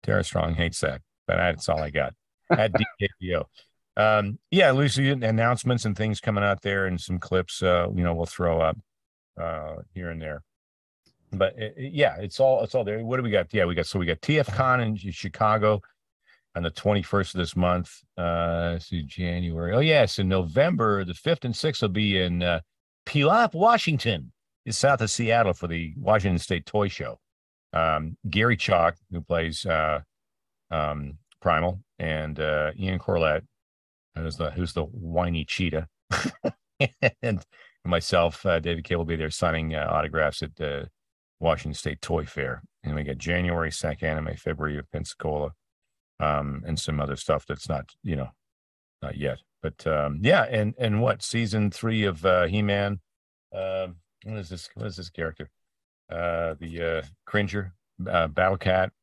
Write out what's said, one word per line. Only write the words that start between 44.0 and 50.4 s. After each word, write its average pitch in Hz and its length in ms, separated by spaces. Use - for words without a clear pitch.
Anime, 78 280
February 76 400
of 73 140
Pensacola, 76 600
um, 73 460
and 78 120
some 76 220
other 69 160
stuff - 300
that's 73 220
not, 71 180
you 85 140
know, 65 120
not 71 160
yet. 69 220
But, - 240
um, 73 340
yeah, 135 240